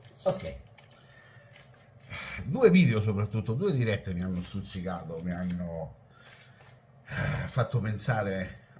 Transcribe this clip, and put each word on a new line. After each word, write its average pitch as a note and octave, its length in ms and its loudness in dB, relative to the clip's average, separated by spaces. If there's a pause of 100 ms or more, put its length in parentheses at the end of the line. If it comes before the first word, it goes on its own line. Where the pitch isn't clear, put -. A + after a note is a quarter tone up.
(240)
Ok. - 320 -2 (1900)
Due G3+ 280 6
video C#3 280 8
soprattutto, G#2 540 0
due F3+ 200 0
dirette A2 400 0
mi F2 100 -2
hanno F2+ 180 -2
stuzzicato, F2 800 -8
mi F2 100 -4
hanno, F2 640 -4 (1080)
eh, - 420 -4
fatto A#2+ 320 0
pensare G2+ 800 -2 (200)